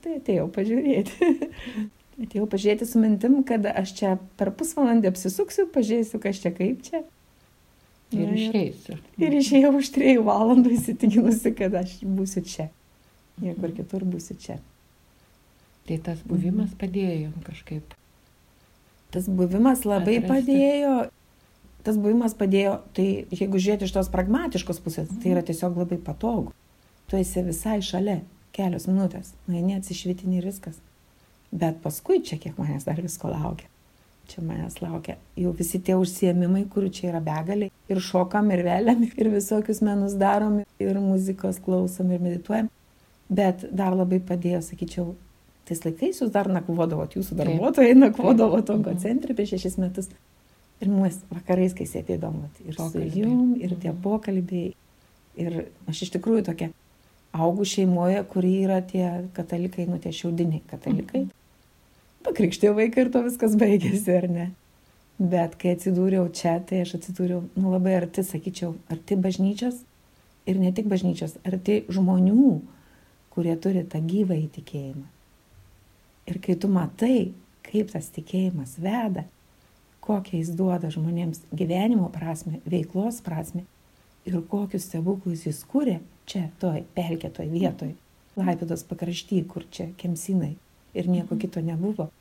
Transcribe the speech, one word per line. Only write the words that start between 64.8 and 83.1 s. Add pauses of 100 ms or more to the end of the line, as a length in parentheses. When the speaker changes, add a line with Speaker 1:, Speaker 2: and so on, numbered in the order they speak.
Speaker 1:
Bet
kai
atsidūriau
čia,
tai
aš
atsidūriau, (140)
nu,
labai
arti,
sakyčiau, (160)
arti
bažnyčios. (720)
Ir
ne
tik
bažnyčios,
arti
žmonių, (720)
kurie
turi
tą
gyvą
įtikėjimą. (1200)
Ir
kai
tu
matai, (280)
kaip
tas
tikėjimas
veda, (800)
kokią
jis
duoda
žmonėms (120)
gyvenimo
prasmę,
veiklos